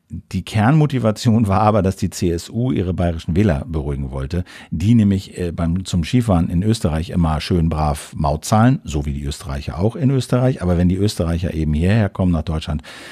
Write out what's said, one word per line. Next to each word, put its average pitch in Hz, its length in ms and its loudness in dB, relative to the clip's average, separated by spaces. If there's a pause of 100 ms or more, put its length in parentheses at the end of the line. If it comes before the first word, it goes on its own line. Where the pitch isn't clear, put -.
(100)
Die 90 320 -8
Kernmotivation 117 1080 2
war 98 120 2
aber, 107 220 4
dass 95 140 0
die 92 120 -2
C 85 220 -2
S 85 180 -4
U 123 240 -2
ihre 90 220 -2
bayerischen 85 420 -2
Wähler 85 300 2
beruhigen 69 440 -4
wollte, 69 340 -4 (260)
die 95 240 4
nämlich, 101 440 2
äh, 87 140 -4
beim, 87 320 -2
zum 87 180 -2
Skifahren 101 460 2
in 87 140 0
Österreich 90 480 0
immer 80 320 0
schön 82 260 2
brav 78 480 -2
Maut 73 300 -2
zahlen, 120 380 4
so 73 200 -4
wie 73 80 -4
die 71 120 -8
Österreicher 71 540 -8
auch 104 180 0
in 139 140 0
Österreich. 127 520 0
Aber 90 160 2
wenn 87 100 4
die 92 80 2
Österreicher 87 560 -2
eben 78 220 -2
hierher 95 340 2
kommen 90 240 0
nach 78 100 0
Deutschland, 78 400 -6 (300)